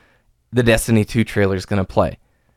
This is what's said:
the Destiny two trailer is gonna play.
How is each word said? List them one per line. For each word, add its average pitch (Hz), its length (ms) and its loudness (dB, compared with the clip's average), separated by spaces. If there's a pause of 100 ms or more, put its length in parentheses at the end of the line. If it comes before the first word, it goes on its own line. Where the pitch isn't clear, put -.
(520)
the 120 100 2
Destiny 113 420 2
two 113 200 -2
trailer 98 320 0
is 92 100 -8
gonna 101 180 -2
play. - 320 -2 (400)